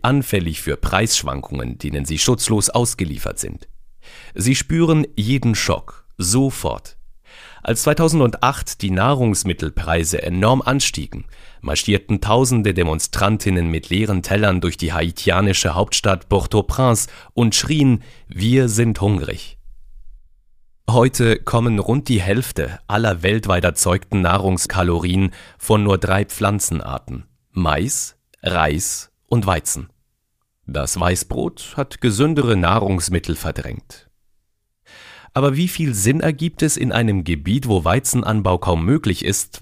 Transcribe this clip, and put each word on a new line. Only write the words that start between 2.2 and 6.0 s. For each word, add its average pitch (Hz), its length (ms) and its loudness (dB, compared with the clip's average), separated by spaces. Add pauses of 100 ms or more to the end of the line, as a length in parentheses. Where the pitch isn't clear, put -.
ausgeliefert 92 680 -2
sind. - 280 -10 (680)
Sie 123 220 2
spüren 160 500 2 (100)
jeden 120 380 2
Schock - 540 -4 (100)